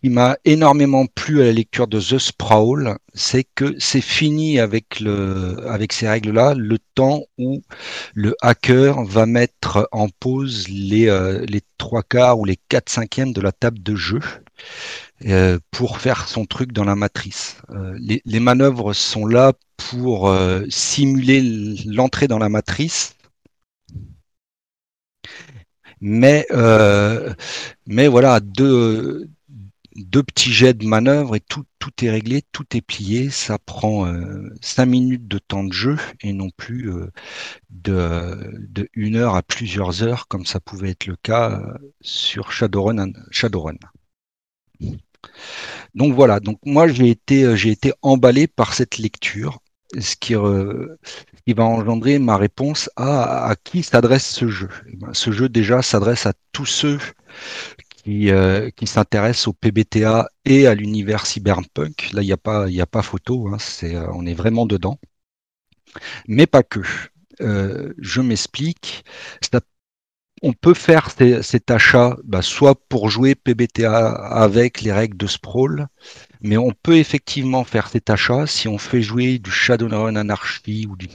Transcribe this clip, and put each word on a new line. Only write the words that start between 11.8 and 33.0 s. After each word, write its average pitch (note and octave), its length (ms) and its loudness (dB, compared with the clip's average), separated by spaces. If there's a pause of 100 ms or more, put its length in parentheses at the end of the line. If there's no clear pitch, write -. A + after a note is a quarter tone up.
quarts B2 380 4
ou G#2 40 -2
les F#2+ 140 -2 (100)
quatre - 220 -2
cinquièmes B2 420 -4
de G2 80 -4
la F#2+ 120 0
table A#2 280 -4
de G#2 140 -4
jeu. G#2 260 -4 (1040)
Euh, F#2 320 4 (120)
pour - 280 -6
faire - 300 -2
son A2 180 -6
truc B2 260 -8
dans G#2 120 -2
la G2+ 120 0
matrice. - 600 -6 (140)
Euh, F#2+ 280 -10
les, G#2+ 260 -4
les A2+ 160 -2
manœuvres B2 520 2
sont G#2+ 340 -4
là B2 260 6 (240)
pour, A#2+ 520 -2
euh, F#2+ 400 2
simuler C3+ 680 2
l-, G#2+ 380 -2 (100)
l'entrée B2+ 420 0
dans A2+ 100 0
la A2 100 0
matrice. - 680 -4 (2750)
Mais, A#2+ 520 4
euh, A2 840 4 (520)
mais A#2 200 4
voilà, B2 320 6
deux, A#2+ 880 0 (680)
deux G#2 260 0
petits - 300 -2
jets B2 220 6
de A2 120 -6
manœuvre A#2+ 480 2
et G#2 60 -2
tout, - 240 -14 (160)
tout C#3 100 -12 (140)
est A#2 60 2
réglé, A2 420 -2
tout C#3+ 140 -14 (100)
est A2+ 40 0
plié. A2+ 500 -4